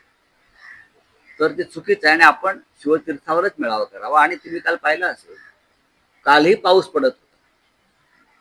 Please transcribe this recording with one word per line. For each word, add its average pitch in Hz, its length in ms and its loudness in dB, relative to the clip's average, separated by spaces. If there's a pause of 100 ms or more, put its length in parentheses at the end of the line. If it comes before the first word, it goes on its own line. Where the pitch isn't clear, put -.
(1400)
तर 151 180 -2
ते 175 60 -8
चुकीचं 165 440 -4
आहे 156 80 4
आणि 165 80 4
आपण 160 360 2 (200)
शिवतीर्थावरच 160 800 -4
मेळावा 110 240 -4
करावा. 113 380 -2
आणि 170 140 0
तुम्ही 165 240 -14
काल 170 160 -4
पाहिलं 165 320 -4
असेल, - 280 -12 (880)
कालही 151 320 4
पाऊस - 320 2
पडत 139 180 -4
होता, - 300 -6 (1040)